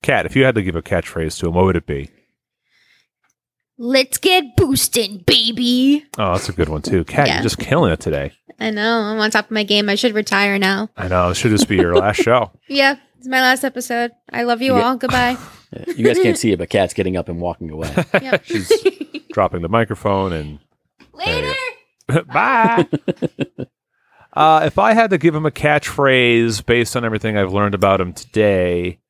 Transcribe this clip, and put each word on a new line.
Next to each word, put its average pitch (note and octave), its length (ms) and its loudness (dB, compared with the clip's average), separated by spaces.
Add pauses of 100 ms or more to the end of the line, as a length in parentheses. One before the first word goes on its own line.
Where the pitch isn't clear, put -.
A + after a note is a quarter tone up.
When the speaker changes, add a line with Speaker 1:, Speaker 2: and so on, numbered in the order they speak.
Speaker 1:
Kat, G#2 240 0
if - 80 -6
you C3 80 4
had C3 120 4
to A2 60 0
give F2+ 140 -2
a E2 80 -2
catchphrase E2 560 -4
to F2 80 -4
him, E2 80 -2
what F2+ 100 4
would F#2 120 2
it D#2+ 100 -6
be? C#2+ 220 -8 (1700)
Speaker 2:
"Let's C4 420 -2
get F4+ 380 2
boosting, A3 680 0
baby." B3 800 2 (160)
Speaker 1:
Oh, F#2+ 140 0
that's - 160 -4
a F#2 40 -10
good E2 160 -2
one, D#2 140 -6
too. F2+ 220 0
Kat, D3 220 0
Speaker 2:
Yeah. - 80 0
Speaker 1:
you're A#2+ 80 -4
just A2+ 140 -2
killing C3+ 340 0
it D#2 100 -2
today. C#2+ 320 -4 (260)
Speaker 2:
I A3 100 -4
know. A3 300 -2
I'm A3 200 -4
on G#3+ 120 -2
top G#3+ 140 0
of - 60 -12
my G#3+ 120 -2
game. G#3 260 0
I G3+ 60 2
should A3 180 0
retire G3+ 460 0
now. G3 360 -2
Speaker 1:
I F#2+ 120 -8
know. F2+ 220 2
This F2 100 -2
should B2 120 0
just G2+ 160 2
be G2 100 0
your F2 180 2
last - 220 2
Speaker 2:
<laughs> - 40 0
Speaker 1:
show. A#2 300 2 (160)
Speaker 2:
Yeah. C#4 300 2 (200)
It's B3 100 -18
my C4 140 0
last C4 220 2
episode. B3 480 -4 (200)
I A#3+ 120 -4
love A#3+ 180 0
you C4 120 0
Speaker 3:
You B3 60 4
get A#3 60 2
Speaker 2:
all. B3+ 120 0
Goodbye. B3 440 0
Speaker 3:
<laughs> - 60 -20 (260)
Yeah, - 120 -14 (100)
you - 100 -4
guys - 140 4
can't - 180 2
see A2+ 140 0
it, F2+ 80 2
but F2 100 -6
Kat's F#2+ 240 0
getting F#2 220 -2
up E2+ 140 -4
and E2+ 100 -8
walking F2 320 -8
away. D#2 180 -8 (140)
Speaker 2:
<laughs> - 180 -2
Yep. C4 220 -4
Speaker 1:
She's - 260 -6 (640)
dropping F#2 300 0
the E2+ 80 -4
microphone G2 640 0
and D2+ 260 -8 (540)
Speaker 2:
Later. G4 180 -6
Speaker 1:
there B4 160 -4 (600)
you - 0 -
go. C3 140 0
<laughs> - 20 -12
Bye. A3 680 2
Speaker 3:
<laughs> D3+ 60 -4 (1400)
Speaker 1:
Uh, D#3 320 4
if D3+ 140 -2
I G#3+ 140 4
had A3+ 180 4
to F#3 60 0
give D#3+ 180 2
him D#3 100 -2
a D3 60 0
catchphrase B2 1120 2
based A#2+ 320 0
on A#2+ 80 -2
everything G#2+ 320 -2
I've F#2+ 160 0
learned G2+ 220 0
about F#2+ 260 2
him F2 120 -4
today F2+ 840 0 (100)